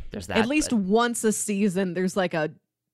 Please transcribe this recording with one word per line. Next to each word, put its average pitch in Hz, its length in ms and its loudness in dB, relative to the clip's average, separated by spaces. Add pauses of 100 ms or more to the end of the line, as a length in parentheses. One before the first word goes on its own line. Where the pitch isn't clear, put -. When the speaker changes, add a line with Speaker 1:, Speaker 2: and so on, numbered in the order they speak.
(100)
Speaker 1:
there's - 180 -10
Speaker 2:
at 190 60 -4
Speaker 1:
that, 220 140 4
Speaker 2:
least 302 220 0
Speaker 1:
but 233 100 2
Speaker 2:
once 226 420 2
a 220 80 2
season 196 640 0
there's, 185 220 -2
like, 180 180 0
a 160 160 0 (440)